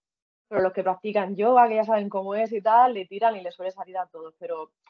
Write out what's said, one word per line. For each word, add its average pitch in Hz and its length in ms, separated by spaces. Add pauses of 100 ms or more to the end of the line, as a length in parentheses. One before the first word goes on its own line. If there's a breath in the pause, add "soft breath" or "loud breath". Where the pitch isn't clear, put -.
(480)
pero 202 140
los 185 120
que 190 100
practican 196 520
yoga, 240 320
que 220 80
ya 220 100
saben 208 240
cómo 196 260
es 220 160
y 214 100
tal, 233 320
le 190 140
tiran 214 280
y 190 60
le 175 100
suele 185 200
salir 185 260
a 180 100
todos. 160 300
Pero 165 340 (180)